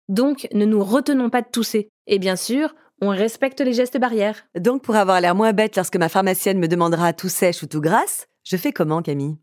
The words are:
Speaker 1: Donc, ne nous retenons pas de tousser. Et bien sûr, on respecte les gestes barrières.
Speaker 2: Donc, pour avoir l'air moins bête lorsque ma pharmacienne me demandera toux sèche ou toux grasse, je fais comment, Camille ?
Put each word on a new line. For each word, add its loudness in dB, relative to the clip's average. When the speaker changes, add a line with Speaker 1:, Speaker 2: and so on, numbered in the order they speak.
Speaker 1:
Donc, -2
ne 2
nous 2
retenons 0
pas 0
de -8
tousser. -4
Et 2
bien -2
sûr, -2
on 0
respecte -2
les 0
gestes 0
barrières. -2
Speaker 2:
Donc, 0
pour -2
avoir 4
l'air 4
moins 4
bête 0
lorsque -2
ma 2
pharmacienne 0
me 0
demandera 2
toux -6
sèche 0
ou -10
toux -6
grasse, 0
je -2
fais -2
comment, -2
Camille ? -4